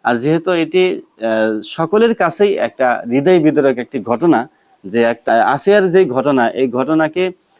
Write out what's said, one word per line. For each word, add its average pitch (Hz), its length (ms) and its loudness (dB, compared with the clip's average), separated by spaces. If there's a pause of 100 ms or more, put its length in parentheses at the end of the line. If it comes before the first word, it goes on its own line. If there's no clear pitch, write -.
আর 120 120 0
যেহেতু 165 360 -2
এটি, 180 460 0
আহ, 110 640 -4
সকলের 220 520 0
কাছেই 196 420 0
একটা 120 540 -2
হৃদয় 156 280 2
বিদারক 139 380 2
একটি 123 220 -8
ঘটনা, 120 500 0 (360)
যে 113 180 0
একটা 113 420 0
আসিয়ার 190 440 2
যে 185 160 4
ঘটনা, 127 440 0
এই 131 180 -2
ঘটনাকে 156 760 -2 (180)